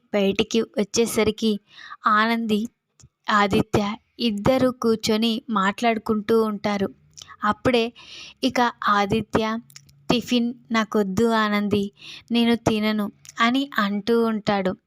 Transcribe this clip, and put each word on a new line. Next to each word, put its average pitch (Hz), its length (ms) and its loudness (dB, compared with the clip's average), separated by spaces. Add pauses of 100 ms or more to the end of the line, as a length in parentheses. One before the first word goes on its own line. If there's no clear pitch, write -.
(120)
బయటికి 202 480 0 (100)
వచ్చేసరికి 214 800 0 (560)
ఆనంది, 220 540 2 (720)
ఆదిత్య 208 520 2 (380)
ఇద్దరు 240 500 2
కూర్చొని 226 640 0 (180)
మాట్లాడుకుంటూ 220 920 0
ఉంటారు. 202 460 -2 (560)
అప్పుడే 233 380 0 (600)
ఇక 254 180 0 (280)
ఆదిత్య, 208 540 0 (680)
"టిఫిన్ 240 460 0 (160)
నాకొద్దు 214 600 0
ఆనంది, 208 540 0 (460)
నేను 233 260 4
తినను" 214 500 0 (340)
అని 247 220 2 (160)
అంటూ 208 360 -2 (100)
ఉంటాడు. 202 480 -2 (140)